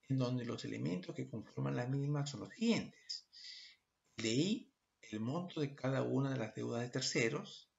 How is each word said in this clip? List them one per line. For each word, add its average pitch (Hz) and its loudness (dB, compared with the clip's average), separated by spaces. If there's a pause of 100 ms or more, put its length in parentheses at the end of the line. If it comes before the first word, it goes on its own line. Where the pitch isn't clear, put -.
en 135 4
donde 123 2
los 117 -4
elementos 135 -2
que 131 -6
conforman 135 -2
la 123 0
misma 143 2
son 110 -6
los 95 -10
siguientes. - 0 (880)
El 110 -6
D 113 2
I, 170 2 (380)
el 107 -2
monto 160 -2
de 139 -2
cada 135 0
una 127 2
de 131 0
las 110 -2
deudas 120 -2
de 123 -2
terceros. 131 0